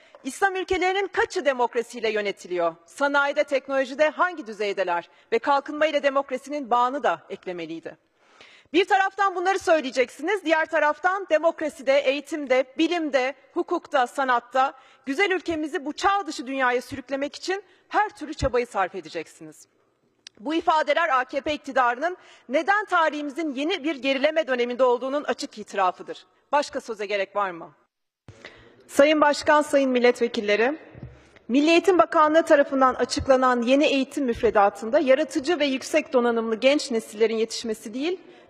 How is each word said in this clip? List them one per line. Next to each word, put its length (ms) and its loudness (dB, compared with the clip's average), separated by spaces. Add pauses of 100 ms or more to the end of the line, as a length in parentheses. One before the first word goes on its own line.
(240)
"İslam 320 -2
ülkelerinin 500 0
kaçı 380 -2
demokrasiyle 680 -2
yönetiliyor? 640 -4 (120)
Sanayide, 580 0
teknolojide 640 -2
hangi 380 -2
düzeydeler?" 640 -4 (220)
ve 60 2
"Kalkınma 480 0
ile 160 0
demokrasinin 680 -4
bağını 320 0
da 260 0
eklemeliydi." 680 -12 (760)
Bir 120 4
taraftan 500 2
bunları 240 0
söyleyeceksiniz, 840 0
diğer 220 2
taraftan 640 0
demokraside, 680 0
eğitimde, 680 0 (140)
bilimde, 560 0 (200)
hukukta, 520 -2
sanatta 680 0 (340)
güzel 240 0
ülkemizi 540 -4
bu 80 -8
çağ 340 0
dışı 200 -10
dünyaya 360 -2
sürüklemek 540 -8
için 260 -6 (260)
her 200 0
türlü 260 -12
çabayı 320 -2
sarf 280 -4
edeceksiniz. 760 -12 (720)
Bu 140 -6
ifadeler 640 0
A 40 -2
K 160 -6
P 140 -4
iktidarının 600 -2 (320)
neden 360 0
tarihimizin 720 -2
yeni 300 -4
bir 120 -2
gerileme 500 0
döneminde 380 0
olduğunun 400 0
açık 340 -6
itirafıdır. 680 -4 (260)
Başka 280 0
söze 260 -8
gerek 300 -4
var 140 -2
mı? 200 -14 (1160)
Sayın 320 4
Başkan, 420 2
Sayın 280 0
Milletvekilleri, 880 0 (720)
Milli 220 4
Eğitim 280 4
Bakanlığı 440 4
tarafından 520 4
açıklanan 680 2
yeni 220 4
eğitim 400 0
müfredatında 760 2
yaratıcı 600 2
ve 60 2
yüksek 480 -2
donanımlı 440 0
genç 340 2
nesillerin 460 -2
yetişmesi 580 -6
değil, 260 -6 (300)